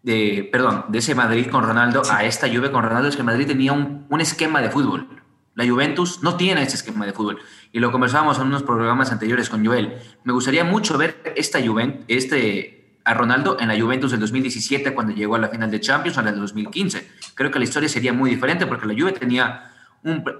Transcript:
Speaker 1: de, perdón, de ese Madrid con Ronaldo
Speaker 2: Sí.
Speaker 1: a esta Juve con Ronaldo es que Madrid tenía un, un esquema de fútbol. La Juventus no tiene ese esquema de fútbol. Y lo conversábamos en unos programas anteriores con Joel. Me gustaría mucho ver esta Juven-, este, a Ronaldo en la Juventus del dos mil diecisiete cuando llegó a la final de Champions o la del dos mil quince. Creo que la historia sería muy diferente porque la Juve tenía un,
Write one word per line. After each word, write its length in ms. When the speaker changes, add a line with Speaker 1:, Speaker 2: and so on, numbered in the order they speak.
Speaker 1:
de, 500
perdón, 360
de 100
ese 160
Madrid 360
con 140
Ronaldo 400
Speaker 2:
Sí. 100
Speaker 1:
a 100
esta 240
Juve 220
con 140
Ronaldo 240
es 80
que 60
Madrid 240
tenía 260
un, 360
un 120
esquema 420
de 80
fútbol. 380
La 120
Juventus 560
no 140
tiene 260
ese 140
esquema 300
de 60
fútbol. 260
Y 80
lo 100
conversábamos 480
en 80
unos 160
programas 480
anteriores 400
con 140
Joel. 300
Me 80
gustaría 320
mucho 320
ver 200
esta 260
Juven-, 480
este, 960
a 100
Ronaldo 440
en 100
la 120
Juventus 300
del 100
dos 120
mil 100
diecisiete 520
cuando 200
llegó 200
a 40
la 100
final 220
de 100
Champions 380
o 40
la 80
del 100
dos 140
mil 160
quince. 380
Creo 160
que 80
la 60
historia 240
sería 240
muy 180
diferente 360
porque 200
la 80
Juve 180
tenía 580
un, 180